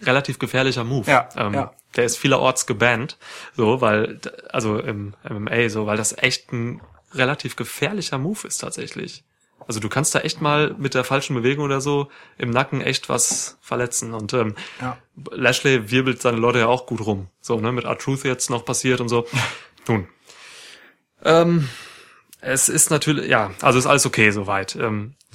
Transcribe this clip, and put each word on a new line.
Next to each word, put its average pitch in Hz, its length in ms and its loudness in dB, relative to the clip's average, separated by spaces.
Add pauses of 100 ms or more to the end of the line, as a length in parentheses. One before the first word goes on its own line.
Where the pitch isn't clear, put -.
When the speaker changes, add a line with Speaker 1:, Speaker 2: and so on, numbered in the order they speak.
Speaker 1:
relativ 131 340 2
gefährlicher 127 460 0
Move. 120 260 -2
Speaker 2:
Ja, 135 260 4
Speaker 1:
Ähm, 107 200 -2
Speaker 2:
ja. - 180 -4 (220)
Speaker 1:
der 120 100 4
ist 117 120 -2
vielerorts 131 500 2
gebannt, 120 500 0 (380)
so, 120 260 2
weil, 107 360 2
d-, - 120 -12 (220)
also 107 280 0
im 101 440 -8
M 107 240 -8
M 117 180 2
A, 113 40 0
so, 107 180 -2
weil 107 100 0
das 107 200 -2
echt - 360 -2
ein 120 280 -6 (320)
relativ 135 420 -2
gefährlicher 143 640 -4
Move 185 280 -4
ist - 120 -6
tatsächlich. - 640 -10 (440)
Also 110 120 -6
du 107 100 -6
kannst 139 260 0
da - 40 2
echt - 220 -4
mal 147 380 2
mit 139 160 -4
der 127 80 2
falschen 139 320 -2
Bewegung 135 300 0
oder 135 160 -2
so 143 280 -2 (280)
im 123 120 -4
Nacken 131 320 0
echt - 280 -2
was - 520 -2
verletzen. 120 520 -4
Und, 107 200 -6
ähm, 110 220 0 (260)
Speaker 2:
Ja. 127 160 -6 (340)
Speaker 1:
Lashley 123 600 2
wirbelt 131 300 2
seine 120 160 2
Leute 120 220 4
ja 113 80 4
auch 123 200 2
gut 110 180 -6
rum. 98 220 -2 (140)
So, 117 180 -2
ne, 113 120 0
mit 123 140 -4
R-Truth 131 380 -4
jetzt 127 260 -2
noch 120 160 -4
passiert 127 360 0
und 120 80 -4
so. 120 180 2 (300)
Speaker 2:
<laughs> - 300 -16
Speaker 1:
Nun. 104 200 0 (1160)
Ähm, 165 460 4 (720)
es 131 280 0
ist - 200 2
natürlich, 147 400 2
ja, 107 220 4 (100)
also 131 160 6
ist 127 80 4
alles 139 200 4
okay 110 260 6
soweit. 98 440 -2
Ähm, 110 400 -4 (200)